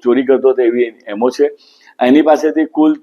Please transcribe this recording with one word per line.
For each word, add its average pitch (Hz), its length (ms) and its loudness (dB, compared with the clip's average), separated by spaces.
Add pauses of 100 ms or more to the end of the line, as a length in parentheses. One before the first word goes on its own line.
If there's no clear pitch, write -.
ચોરી 123 200 0
કરતો 127 260 2
હતો 127 120 0
એવી 117 320 -2 (140)
એમ 104 160 -6
ઓ 127 60 0
છે. 143 220 -2 (500)
એની 131 200 2
પાસેથી 151 440 0
કુલ 156 380 0